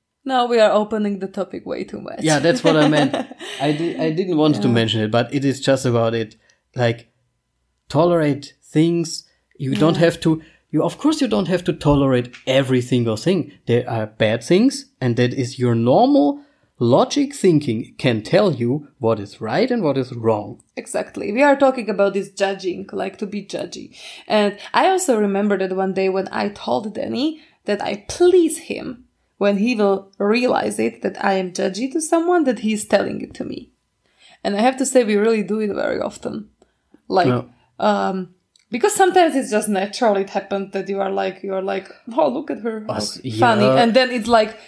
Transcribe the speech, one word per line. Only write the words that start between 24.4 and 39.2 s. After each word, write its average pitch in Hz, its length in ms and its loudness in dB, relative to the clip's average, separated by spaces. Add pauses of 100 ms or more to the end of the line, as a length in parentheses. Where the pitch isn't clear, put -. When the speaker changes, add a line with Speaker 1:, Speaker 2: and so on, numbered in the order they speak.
Speaker 1:
I 277 160 4
also 359 280 2
remember 202 420 0
that 185 180 -4
one 190 180 0
day 190 140 0
when 190 240 -2
I 214 160 -4
told 214 460 -6
Danny 254 460 -4 (260)
that 202 140 -2
I - 280 -6
please 359 500 4
him - 460 -12 (340)
when 196 200 2
he 233 180 0
will 196 420 0
realize 214 640 0
it, 226 220 -4
that 196 220 -6
I 196 100 2
am 185 180 -2
judgy 196 400 -4
to 330 80 -4
someone, 339 440 2
that 240 160 0
he's 214 240 -2
telling - 360 -2
it - 140 -12
to - 100 -12
me. - 260 -12 (720)
And 202 140 -2
I 208 40 -2
have 262 180 2
to 269 80 0
say, 254 180 4
we 208 120 2
really 214 280 2
do 208 160 -2
it 208 120 -2
very - 280 -2
often. - 480 -8 (600)
Like, 180 200 2
Speaker 2:
Yeah. 123 140 0 (360)
Speaker 1:
um, 196 520 -2 (400)
because 311 240 0
sometimes 359 420 4